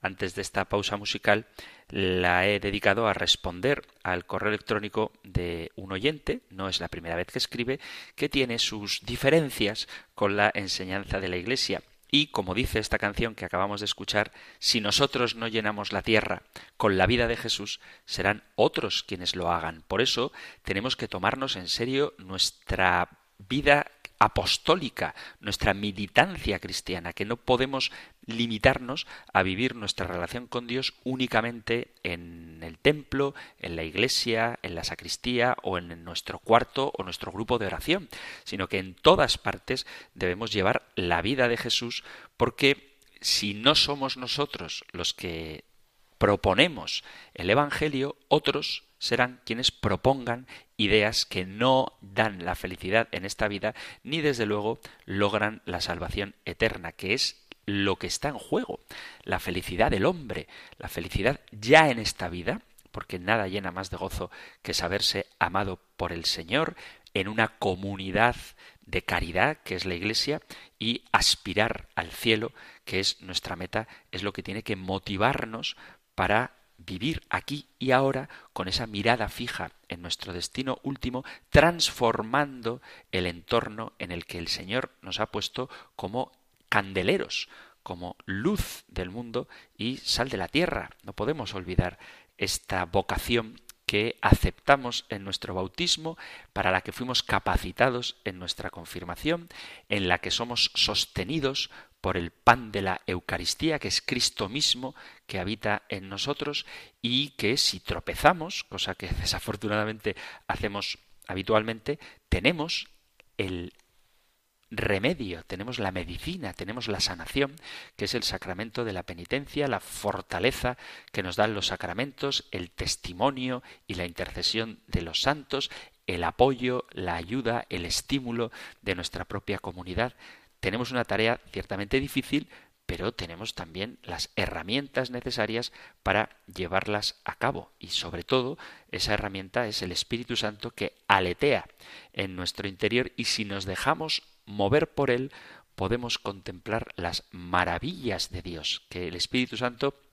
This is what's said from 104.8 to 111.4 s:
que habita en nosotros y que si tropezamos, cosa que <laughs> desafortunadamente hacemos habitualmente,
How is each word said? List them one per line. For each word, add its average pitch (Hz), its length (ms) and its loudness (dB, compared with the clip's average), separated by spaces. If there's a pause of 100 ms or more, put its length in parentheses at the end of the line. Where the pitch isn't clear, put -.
que 98 140 -4
habita 101 480 -2
en 98 200 -8
nosotros 143 580 -4 (360)
y 131 280 0
que 107 260 0
si - 240 0
tropezamos, - 800 2
cosa 95 320 -6
que 92 140 -8
<laughs> - 120 -2
desafortunadamente 107 960 -2 (320)
hacemos - 540 -4 (260)
habitualmente, 110 720 0 (300)